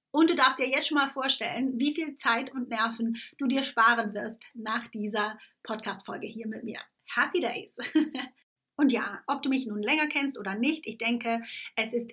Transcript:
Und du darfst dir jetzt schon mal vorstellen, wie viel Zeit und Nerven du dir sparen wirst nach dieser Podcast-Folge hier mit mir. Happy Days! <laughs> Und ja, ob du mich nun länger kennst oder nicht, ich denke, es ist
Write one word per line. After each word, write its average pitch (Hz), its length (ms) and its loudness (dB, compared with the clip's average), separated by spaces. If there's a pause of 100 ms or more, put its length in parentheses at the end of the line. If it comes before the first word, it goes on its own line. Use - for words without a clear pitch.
(100)
Und 330 200 4
du - 40 4
darfst 262 240 4
dir 262 100 0
jetzt 277 200 0
schon 302 100 2
mal 277 100 4
vorstellen, 262 680 0
wie 294 160 2
viel 302 220 -4
Zeit 247 360 0
und 254 180 -6
Nerven 226 460 0 (200)
du 269 100 0
dir 254 160 4
sparen 226 520 4
wirst 220 400 -6
nach 226 340 -6
dieser 214 500 -2 (240)
Podcast-Folge 202 640 -8
hier 220 220 -8
mit 220 160 -10
mir. - 140 -8 (360)
Happy 311 260 0
Days! - 360 -4 (180)
<laughs> 302 120 6 (760)
Und 285 120 6
ja, 202 340 -2
ob 277 160 0
du 285 60 0
mich 262 180 2
nun 208 160 -4
länger 302 240 2
kennst 285 320 -2
oder 196 160 -4
nicht, 277 320 0
ich 220 120 -8
denke, 233 440 0 (320)
es 233 180 -2
ist 233 200 -2